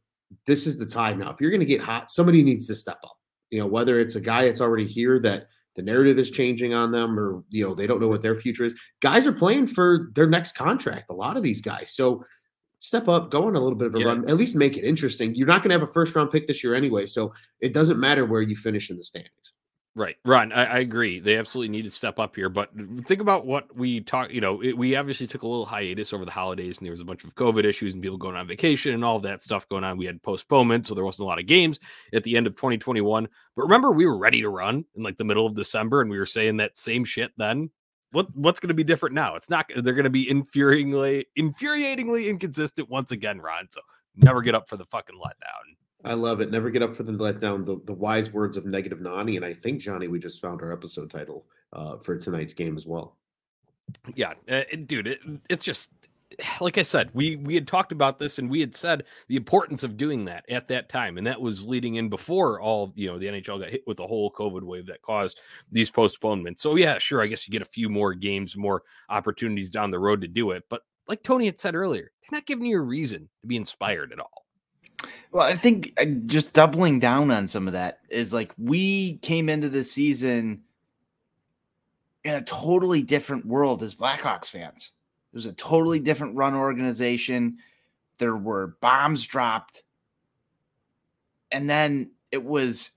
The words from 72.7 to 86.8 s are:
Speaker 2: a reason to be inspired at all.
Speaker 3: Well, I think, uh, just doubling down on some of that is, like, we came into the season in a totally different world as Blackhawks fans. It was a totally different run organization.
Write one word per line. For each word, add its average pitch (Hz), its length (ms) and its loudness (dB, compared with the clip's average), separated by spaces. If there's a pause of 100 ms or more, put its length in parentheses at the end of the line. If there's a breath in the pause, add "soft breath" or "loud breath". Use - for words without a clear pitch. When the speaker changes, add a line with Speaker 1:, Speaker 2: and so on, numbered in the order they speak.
Speaker 2:
a 160 40 0
reason 120 460 -6 (120)
to 110 80 -16
be 120 80 -2
inspired 98 560 -6
at - 80 -14
all. - 240 -16 (840 loud breath)
Speaker 3:
Well, 170 160 4
I 170 80 4
think, 196 440 4
uh, 143 80 4 (200)
just 151 280 2
doubling 156 440 6
down 127 320 4
on 104 160 2
some 95 200 -2
of 92 80 -4
that 90 340 -6
is, 110 240 -4
like, 113 260 -4
we 185 600 0
came 165 300 0
into 151 200 0
the 135 160 -2
season 123 800 -2 (1600)
in 151 100 -2
a 135 80 -4
totally 175 600 2
different 135 440 -2
world 127 360 2
as 104 120 -10
Blackhawks 131 520 -4
fans. - 440 -14 (420)
It 123 40 -16
was 113 100 -10
a 101 60 -10
totally 165 480 2
different 139 360 -2
run 135 180 2
organization. 123 1040 -2 (600 loud breath)